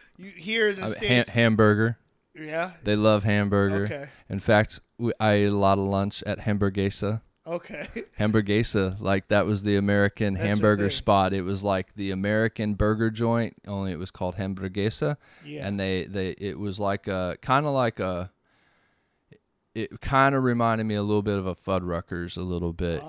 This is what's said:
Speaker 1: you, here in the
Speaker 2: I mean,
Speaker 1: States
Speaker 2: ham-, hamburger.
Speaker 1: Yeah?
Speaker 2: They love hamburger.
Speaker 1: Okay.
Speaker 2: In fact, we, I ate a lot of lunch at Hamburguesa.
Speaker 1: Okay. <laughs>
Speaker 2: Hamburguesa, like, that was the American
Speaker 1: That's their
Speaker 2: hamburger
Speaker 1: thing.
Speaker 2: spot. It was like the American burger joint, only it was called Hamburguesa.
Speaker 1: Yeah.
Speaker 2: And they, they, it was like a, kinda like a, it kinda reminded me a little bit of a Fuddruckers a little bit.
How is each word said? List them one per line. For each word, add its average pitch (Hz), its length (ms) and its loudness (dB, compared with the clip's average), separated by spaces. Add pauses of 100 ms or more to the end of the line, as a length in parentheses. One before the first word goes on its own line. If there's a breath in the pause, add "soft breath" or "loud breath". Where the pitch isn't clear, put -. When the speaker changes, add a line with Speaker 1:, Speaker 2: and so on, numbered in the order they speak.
(160 soft breath)
Speaker 1:
you, 190 140 -18
here 208 380 0
in 202 80 0
the 190 60 -8
Speaker 2:
I 190 40 -4
mean, 214 80 -4
Speaker 1:
States 123 340 2
Speaker 2:
ham-, 117 220 2
hamburger. 107 480 4 (360)
Speaker 1:
Yeah? 156 360 -6 (120)
Speaker 2:
They 104 140 0
love 107 280 4
hamburger. 101 600 2
Speaker 1:
Okay. 143 240 -8 (220 loud breath)
Speaker 2:
In 98 100 -4
fact, 107 400 4 (160)
we, 117 240 -2
I 110 140 4
ate 104 180 4
a 101 40 0
lot 98 200 6
of 98 80 0
lunch 98 420 -2
at 98 140 -4
Hamburguesa. 101 800 0 (260)
Speaker 1:
Okay. 165 420 -10 (160)
<laughs> - 160 -20
Speaker 2:
Hamburguesa, 104 800 2
like, 98 280 0
that 101 180 4
was 101 160 0
the 101 140 2
American 101 580 2
Speaker 1:
That's 92 80 -4
their 101 80 0
Speaker 2:
hamburger 104 400 4
Speaker 1:
thing. - 80 -2
Speaker 2:
spot. 98 340 2
It 98 100 -2
was 98 220 -4
like 95 300 -2
the 98 160 -6
American 107 640 0
burger 107 360 0
joint, 113 440 -2 (120)
only 98 240 -6
it 85 80 -6
was 92 120 -10
called 92 260 -6
Hamburguesa. 98 800 -4 (300 loud breath)
Speaker 1:
Yeah. 147 200 -10
Speaker 2:
And 101 140 -4
they, 95 240 -2
they, 95 280 -4
it 90 260 -8
was 101 200 -8
like 101 300 -2
a, 92 320 -4
kinda 143 300 0
like 127 300 -2
a, 92 300 -4 (1400)
it - 260 -8
kinda 135 400 2
reminded 117 440 0
me 110 100 -2
a 104 80 -2
little 104 200 2
bit 101 160 -2
of 95 80 -4
a 92 80 -4
Fuddruckers 87 840 -4
a 90 60 -8
little 87 300 -4
bit. 85 360 -4